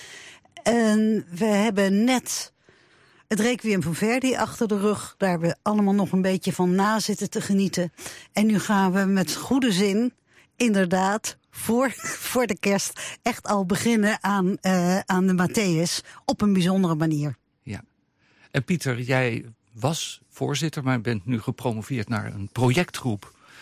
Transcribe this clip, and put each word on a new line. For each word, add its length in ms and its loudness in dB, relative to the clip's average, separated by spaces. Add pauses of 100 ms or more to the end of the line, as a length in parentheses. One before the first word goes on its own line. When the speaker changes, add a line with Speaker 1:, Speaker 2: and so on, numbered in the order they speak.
(640)
Speaker 1:
En 680 2
we 140 -4
hebben 600 2
net 480 -2 (760)
het 120 0
Requiem 420 0
van 120 -2
Verdi 420 0
achter 320 -2
de 100 0
rug. 400 -2
Daar 120 2
hebben 180 0
we 140 -2
allemaal 320 2
nog 180 0
een 100 2
beetje 300 0
van 220 2
na 260 2
zitten 300 -4
te 100 -4
genieten. 520 0 (400)
En 140 2
nu 120 4
gaan 340 2
we 120 2
met 300 0
goede 380 0
zin, 400 0 (440)
inderdaad, 800 0 (140)
voor, 400 0 (180)
<laughs> 220 -8
voor 160 2
de 120 -4
kerst 640 -2
echt 240 -4
al 200 0
beginnen 540 2
aan, 400 0
eh, 380 2
aan 280 0
de 220 2
Matthäus 560 0 (200)
op 160 -2
een 120 2
bijzondere 420 2
manier. 420 -2 (260)
Speaker 2:
Ja. 200 -12 (680)
En 140 -2
Pieter, 360 -2
jij 440 0 (280)
was 560 -4
voorzitter, 540 -4
maar 180 0
bent 260 -4
nu 140 -2
gepromoveerd 680 -6
naar 260 -6
een 180 -10
projectgroep 840 -2 (260)